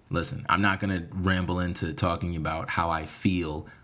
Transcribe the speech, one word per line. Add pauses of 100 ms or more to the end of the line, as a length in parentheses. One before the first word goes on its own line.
(100)
listen,
I'm
not
gonna
ramble
into
talking
about
how
I
feel. (180)